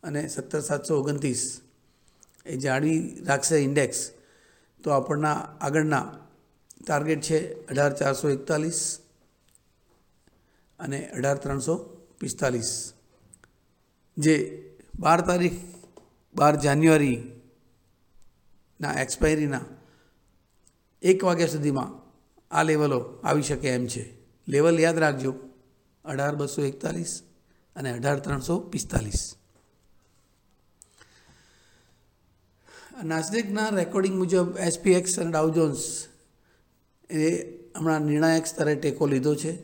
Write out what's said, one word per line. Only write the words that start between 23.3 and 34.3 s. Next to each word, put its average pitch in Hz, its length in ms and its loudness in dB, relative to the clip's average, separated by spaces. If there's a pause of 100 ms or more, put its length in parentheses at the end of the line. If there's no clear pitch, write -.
શકે 143 260 -2
એમ 123 180 0
છે. 117 300 -10 (320)
લેવલ 160 320 4
યાદ 165 180 4
રાખજો, 135 360 0 (720)
અઢાર 143 300 -2
બસો 143 280 -2
એકતાલીસ 160 600 -4 (540)
અને 135 160 -6
અઢાર 139 260 0
ત્રણસો 143 420 -2
પિસ્તાલીસ. - 760 -4 (3750)
નાસ્ડેકના 202 640 -2
રેકોર્ડિંગ 190 500 0
મુજબ 180 400 2